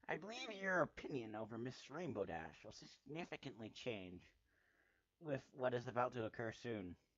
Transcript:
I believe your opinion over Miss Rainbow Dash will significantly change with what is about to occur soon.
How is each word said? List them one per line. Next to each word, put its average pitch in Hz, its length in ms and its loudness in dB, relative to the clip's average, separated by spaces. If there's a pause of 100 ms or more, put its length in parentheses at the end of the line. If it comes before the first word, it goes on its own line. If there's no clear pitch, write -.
I 165 80 2
believe 220 360 -6
your 190 300 6
opinion 123 520 0
over 110 240 -2
Miss 123 320 -4
Rainbow 135 340 0
Dash 82 400 -4
will 107 80 -10
significantly 139 960 -6
change 92 520 -4 (1000)
with 147 220 2 (100)
what 127 220 4
is 123 120 4
about 123 280 4
to 120 100 2
occur 98 280 0
soon. 98 440 -2 (220)